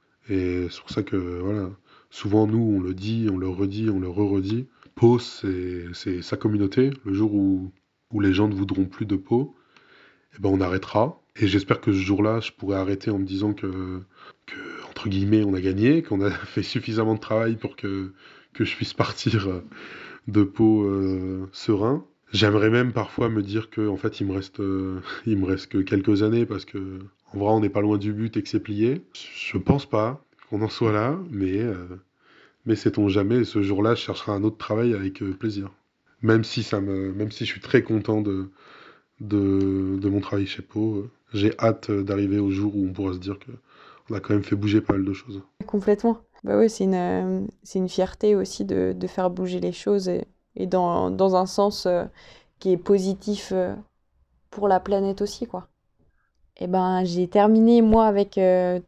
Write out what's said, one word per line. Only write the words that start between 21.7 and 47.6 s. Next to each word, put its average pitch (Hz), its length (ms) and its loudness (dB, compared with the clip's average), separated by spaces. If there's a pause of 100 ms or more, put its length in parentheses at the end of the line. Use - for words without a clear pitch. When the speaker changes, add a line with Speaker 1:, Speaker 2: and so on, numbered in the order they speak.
Speaker 1:
J'aimerais 104 360 4
même 120 220 4
parfois 113 380 -2
me 110 120 0
dire 101 280 -6
que, 107 180 -2
en 98 100 -2
fait, 110 220 -6
il 101 80 -2
me 95 60 -2
reste, 95 260 -8
euh, 95 400 -4 (140)
<laughs> - 120 -14
il 110 120 2
me 95 80 0
reste 95 220 -2
que - 100 -2
quelques 101 440 2
années 113 240 4
parce 107 200 -8
que, 95 340 -10 (340)
en 98 60 -6
vrai, 101 120 2
on 110 100 4
n'est 101 80 2
pas 101 120 0
loin 104 160 2
du 101 140 -2
but 110 240 -6
et 104 80 0
que - 60 -14
c'est 110 100 -2
plié. 113 420 -2 (120)
Je - 440 -10
pense 139 280 2
pas 117 360 0 (280)
qu'on 104 120 -4
en 107 80 0
soit 113 220 0
là, 117 260 0 (120)
mais, 98 300 -2
euh, 95 280 -4 (760)
mais 113 100 2
sait-on 104 320 2
jamais. 101 300 2
Et 117 80 2
ce 107 160 0
jour-là, 101 340 2
je - 60 -4
chercherai 104 320 -6
un 101 100 -2
autre 107 140 0
travail 117 360 0
avec, 95 280 -6
euh, 98 100 -4
plaisir. 98 400 -6 (500)
Même 110 220 6
si - 180 -4
ça 104 200 -2
me, 95 320 -4
même 107 180 -6
si - 140 -8
je - 60 -4
suis - 100 -12
très 120 220 2
content 107 380 -2
de, 95 280 -4 (720)
de, 98 760 0
de 98 120 0
mon 101 100 2
travail 98 260 -2
chez - 160 -10
Pau, 107 340 -4
euh, 104 140 -6 (240)
j'ai 104 260 2
hâte, 113 300 0
euh, 101 140 0
d'arriver 101 360 0
au 101 120 0
jour 101 240 -2
où 98 100 0
on 95 60 -4
pourra 95 220 -4
se 92 60 -8
dire 98 200 -8
que - 120 -18 (580)
on 113 40 -6
a 101 60 -4
quand - 140 -2
même 101 100 2
fait 104 140 -2
bouger 104 240 2
pas - 120 2
mal 95 120 -2
de 98 80 -4
choses. 98 280 -12 (240)
Speaker 2:
Complètement. 208 560 0 (220)
Bah 202 140 0
ouais, 220 100 6
c'est 214 160 -2
une, 190 120 2
euh, 185 460 -2 (220)